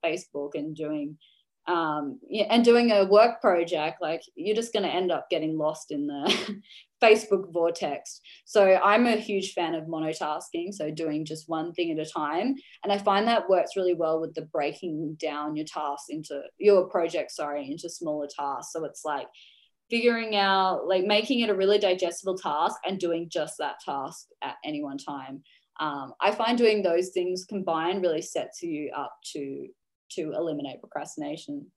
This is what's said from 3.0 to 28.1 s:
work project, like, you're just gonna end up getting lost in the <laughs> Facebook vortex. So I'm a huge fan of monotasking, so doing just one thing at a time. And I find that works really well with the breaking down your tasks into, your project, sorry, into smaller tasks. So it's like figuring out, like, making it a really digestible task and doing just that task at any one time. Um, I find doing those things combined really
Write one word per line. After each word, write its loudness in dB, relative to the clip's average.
work 8
project, 2
like, -4
you're -2
just -4
gonna 0
end 0
up -2
getting 0
lost -2
in -2
the -2
<laughs> -2
Facebook 6
vortex. -2
So 8
I'm 6
a 4
huge -4
fan 0
of -6
monotasking, -4
so -6
doing -4
just -10
one -4
thing -2
at -2
a -10
time. -2
And -2
I 2
find 2
that 2
works 2
really 2
well 0
with -6
the -10
breaking -4
down -4
your -6
tasks -6
into, -8
your 6
project, -2
sorry, -6
into -8
smaller -6
tasks. -8
So -6
it's -12
like -4
figuring 2
out, 2
like, 2
making 2
it 2
a 2
really 4
digestible 0
task 0
and -4
doing -2
just -6
that -6
task -8
at -8
any -6
one -8
time. -12
Um, -6
I 4
find 0
doing 4
those 0
things -4
combined -2
really 0